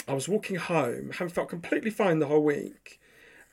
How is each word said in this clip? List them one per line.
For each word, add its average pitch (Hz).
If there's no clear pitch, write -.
I 139
was 135
walking 202
home, 139
having 170
felt -
completely 190
fine 190
the 147
whole 151
week, -